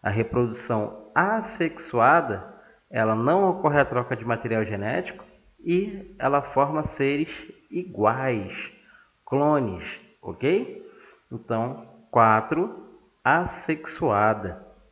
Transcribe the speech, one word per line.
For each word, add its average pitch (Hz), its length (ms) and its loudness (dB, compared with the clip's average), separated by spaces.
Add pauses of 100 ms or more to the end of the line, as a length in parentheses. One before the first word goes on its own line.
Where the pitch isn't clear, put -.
A 104 60 0
reprodução 110 1040 -2
assexuada, 160 1400 2 (360)
ela 110 260 2
não 165 340 2
ocorre 156 300 2
a 139 60 6
troca 123 300 -2
de 110 100 -10
material 113 400 -2
genético 107 580 -6 (360)
e 196 600 -2
ela 139 220 2
forma 147 420 0
seres 143 680 -4 (200)
iguais, 127 1000 -2 (540)
clones, 135 720 0 (220)
ok? 147 640 -2 (460)
Então, 120 560 -4 (240)
quatro, 117 720 4 (400)
assexuada. 113 1400 0 (260)